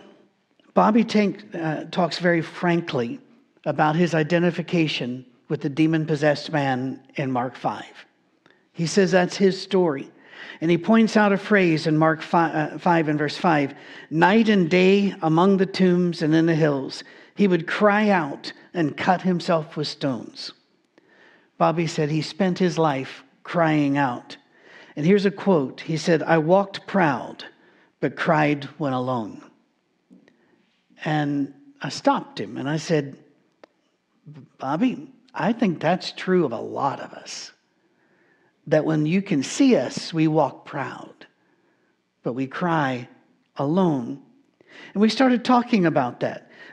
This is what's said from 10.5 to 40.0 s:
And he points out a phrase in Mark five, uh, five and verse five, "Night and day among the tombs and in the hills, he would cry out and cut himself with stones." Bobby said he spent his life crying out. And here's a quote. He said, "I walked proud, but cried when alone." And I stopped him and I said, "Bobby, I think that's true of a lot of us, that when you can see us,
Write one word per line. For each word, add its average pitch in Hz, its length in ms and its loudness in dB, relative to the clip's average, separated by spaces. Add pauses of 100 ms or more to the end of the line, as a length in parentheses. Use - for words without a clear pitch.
And 160 100 0
he 170 60 2
points 220 400 2
out 208 160 4
a 196 40 0
phrase 180 500 2
in 156 100 2
Mark 160 240 2
five, 165 340 0
uh, 151 220 -2
five 165 320 2
and 151 100 0
verse 147 160 -2
five, 147 380 0 (360)
"Night 185 380 4
and 190 220 4
day 185 520 4
among 175 360 4
the 190 80 2
tombs 175 560 2
and 156 120 2
in 165 120 4
the 165 100 2
hills, 147 480 -2 (320)
he 196 140 2
would 165 180 0
cry 208 400 2
out 165 460 -2 (200)
and 160 220 -2
cut 180 280 0
himself 165 520 -2
with 151 140 -6
stones." - 640 -8 (1040)
Bobby 165 280 2
said 156 240 -2
he 156 140 -2
spent 185 340 -2
his 170 220 0
life 135 440 -2 (200)
crying 156 520 2
out. 135 400 -2 (600)
And 151 100 -4
here's 196 220 4
a 190 40 0
quote. 165 500 0
He 160 140 -6
said, 156 280 0
"I 165 160 2
walked 190 480 0
proud, 147 580 -2 (540)
but 139 160 -4
cried 147 480 0 (160)
when 139 140 -2
alone." 123 500 -4 (1600)
And 147 480 -2 (280)
I 156 80 -8
stopped - 500 -2
him 110 180 -10
and 131 100 -6
I 156 100 -2
said, 147 380 -2 (1400)
"Bobby, 175 500 -2 (280)
I 190 180 -2
think 196 260 -2
that's 175 320 -2
true 180 340 0
of 120 60 -2
a 110 80 -8
lot 131 400 -6
of - 140 -16
us, - 380 -16 (1120)
that 151 180 2
when 151 220 0
you 180 160 0
can 147 220 -2
see 262 320 2
us, - 360 -4